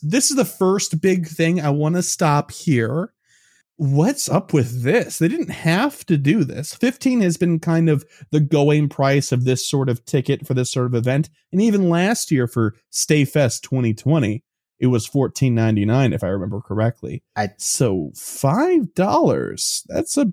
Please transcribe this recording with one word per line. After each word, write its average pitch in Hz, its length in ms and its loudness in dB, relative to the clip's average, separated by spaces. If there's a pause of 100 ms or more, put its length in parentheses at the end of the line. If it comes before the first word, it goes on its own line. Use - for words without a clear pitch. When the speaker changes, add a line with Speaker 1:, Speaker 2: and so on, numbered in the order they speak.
Speaker 1:
this 165 280 0
is 277 80 -2
the 233 80 2
first 190 560 0
big 185 240 2
thing. 165 340 0
I 151 120 0
wanna 156 320 0
stop 147 480 0
here. 135 600 -2 (680)
What's 147 520 0
up - 240 -2
with 123 300 0
this? 165 340 0
They 160 120 2
didn't 311 220 -4
have 196 560 -2
to 160 100 2
do 147 260 2
this. 131 320 -10
Fifteen 254 460 0
has 175 160 2
been 170 220 0
kind 165 300 2
of 151 160 2 (240)
the 151 120 2
going 147 460 2
price 139 440 0
of 123 140 0
this 127 200 0
sort 135 240 -2
of 120 160 -4
ticket 139 400 -2
for - 80 -4
this 127 160 -2
sort 127 160 -2
of 123 80 -4
event. 127 360 0 (220)
And 180 80 0
even 202 300 2
last 180 400 0
year 131 160 2
for 110 300 0 (160)
Stay 151 340 2
Fest 135 380 0
twenty 120 320 -2
twenty, 123 480 0 (360)
it 131 80 2
was 120 180 0
fourteen 127 500 0
ninety-nine, 110 580 2
if - 100 -4
I 95 40 -2
remember 101 340 -4
correctly. 107 600 -4 (140)
Speaker 2:
I 104 220 -4
Speaker 1:
So 95 580 -2
five 269 800 0
dollars, 180 960 0
that's - 260 -4
a 285 180 2